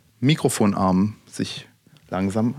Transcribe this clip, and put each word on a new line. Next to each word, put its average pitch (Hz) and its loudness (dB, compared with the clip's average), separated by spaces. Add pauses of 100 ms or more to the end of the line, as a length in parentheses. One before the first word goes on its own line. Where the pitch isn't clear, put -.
(220)
Mikrofonarm 104 2 (140)
sich - -8 (420)
langsam 101 -2